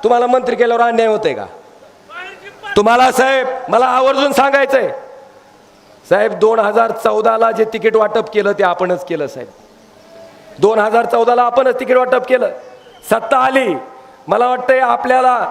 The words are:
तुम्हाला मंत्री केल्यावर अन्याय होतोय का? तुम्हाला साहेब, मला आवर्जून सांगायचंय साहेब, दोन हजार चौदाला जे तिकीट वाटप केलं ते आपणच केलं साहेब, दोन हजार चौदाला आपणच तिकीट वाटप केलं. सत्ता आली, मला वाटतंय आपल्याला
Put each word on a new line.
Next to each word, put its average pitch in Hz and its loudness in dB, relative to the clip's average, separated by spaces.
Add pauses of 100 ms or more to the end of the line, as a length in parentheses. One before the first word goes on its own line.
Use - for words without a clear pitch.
तुम्हाला 240 4
मंत्री 254 0
केल्यावर 233 2
अन्याय 233 2
होतोय 196 -2
का? 107 -8 (1300)
तुम्हाला 240 4
साहेब, 262 0 (220)
मला 247 2
आवर्जून 269 2
सांगायचंय 262 2 (1200)
साहेब, 208 2
दोन 214 0
हजार 220 0
चौदाला 220 0
जे 220 0
तिकीट 220 -2
वाटप 214 0
केलं 202 0
ते 196 0
आपणच 180 -2
केलं 151 -6
साहेब, 123 -14 (1120)
दोन 214 2
हजार 220 2
चौदाला 240 0
आपणच 247 0
तिकीट 254 0
वाटप 254 0
केलं. 247 0 (600)
सत्ता 226 0
आली, 254 0 (540)
मला 226 0
वाटतंय 254 0
आपल्याला 254 2 (120)